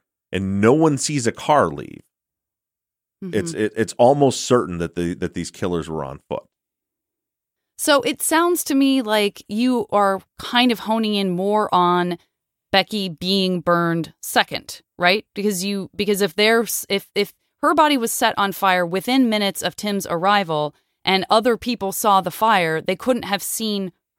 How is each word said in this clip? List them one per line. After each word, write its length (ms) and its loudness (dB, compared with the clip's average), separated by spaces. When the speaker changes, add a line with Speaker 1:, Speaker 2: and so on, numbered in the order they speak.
Speaker 1:
and 300 -4
no 120 6
one 240 4
sees 300 -4
a 60 2
car 360 2
leave, 340 -10
Speaker 2:
Mm-hmm. 140 -6
Speaker 1:
it's, 160 -4
it, 220 -2
it's 220 -2
almost 480 4
certain 320 2
that 180 -6
the, 180 -2
that 200 -6
these 180 -8
killers 360 -4
were 160 -6
on 140 -12
foot. 140 -8
Speaker 2:
So 240 2
it 180 -4
sounds 440 0
to 100 -2
me 260 2
like 480 -2
you 420 0
are 300 2
kind 320 2
of 80 -4
honing 340 -2
in 160 -2
more 420 0
on 460 2
Becky 360 0
being 520 -2
burned 520 0
second, 580 -4
right? 260 2
Because 280 -2
you, 300 -6
because 260 0
if 140 0
there's, 540 2
if, 260 -4
if 180 -2
her 120 2
body 220 4
was 140 -2
set 260 0
on 140 0
fire 340 0
within 440 0
minutes 340 -2
of 140 -6
Tim's 340 -4
arrival, 640 0
and 260 0
other 260 4
people 360 -6
saw 280 2
the 100 -4
fire, 500 2
they 160 -2
couldn't 280 -2
have 180 -4
seen 500 -6